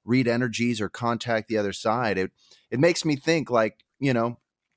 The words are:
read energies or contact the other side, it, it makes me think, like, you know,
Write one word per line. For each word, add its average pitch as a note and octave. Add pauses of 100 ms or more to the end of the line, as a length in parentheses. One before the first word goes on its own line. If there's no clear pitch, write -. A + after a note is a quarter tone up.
read B2
energies A#2
or G2+
contact A#2
the A2
other G2+
side, A2
it, F#2 (400)
it A#2+
makes E3+
me D3+
think, D#3
like, A2 (160)
you C3+
know, A#2 (400)